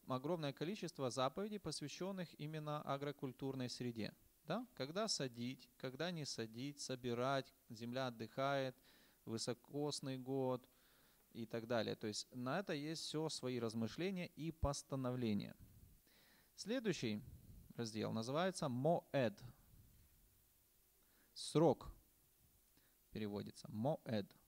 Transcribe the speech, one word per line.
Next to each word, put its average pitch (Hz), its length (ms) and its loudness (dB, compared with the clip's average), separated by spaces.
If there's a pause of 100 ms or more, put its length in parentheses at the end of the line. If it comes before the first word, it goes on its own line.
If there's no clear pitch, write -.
огромное 143 440 2
количество 151 580 -2
заповедей, 180 500 2
посвященных 170 800 -4
именно 151 420 -4
агрокультурной 135 880 -2
среде. 117 440 -2 (300)
Да? 226 320 -2
Когда 170 320 0
садить, 127 720 -2
когда 135 340 -2
не 160 140 -2
садить, 120 540 -4
собирать, 127 760 2 (160)
земля 120 380 -2
отдыхает, 131 680 0 (500)
высокосный 135 920 -2
год 127 500 2 (680)
и 113 100 -4
так 113 220 -2
далее. 107 280 4
То 110 120 -4
есть 107 280 -2
на 127 240 0
это 196 140 -2
есть 151 300 -2
все 156 260 0
свои 127 300 0
размышления 117 680 0
и 156 240 -4
постановления. 127 1040 0 (1000)
Следующий 185 680 0 (540)
раздел 107 380 0
называется 143 560 0
«Моэд». 131 720 2 (1900)
Срок - 580 4 (1200)
переводится. 104 600 -4
Моэд. 110 640 0 (120)